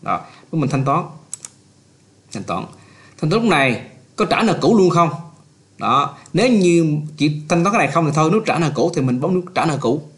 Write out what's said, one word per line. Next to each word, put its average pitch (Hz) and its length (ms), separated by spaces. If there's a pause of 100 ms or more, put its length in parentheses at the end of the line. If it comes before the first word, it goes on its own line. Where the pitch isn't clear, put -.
Đó, 90 180 (320)
lúc 160 80
mình 156 100
thanh 131 140
toán. 151 200 (1300)
Thanh 101 100
toán. 90 220 (540)
Thanh 156 120
toán 226 120
lúc 233 80
này 135 400 (260)
có 214 80
trả - 180
nợ 202 180
cũ 208 180
luôn 185 120
không? 170 200 (680)
Đó, 131 380 (160)
nếu 214 160
như 170 500 (180)
chỉ 147 320
thanh 170 160
toán 202 100
cái 175 120
này 143 60
không 170 140
thì 143 80
thôi, 156 180
nếu 214 80
trả - 180
nợ 156 160
cũ 151 200
thì 139 80
mình 127 180
bấm 180 140
nút 180 100 (100)
trả 120 100
nợ 151 160
cũ. 147 220 (160)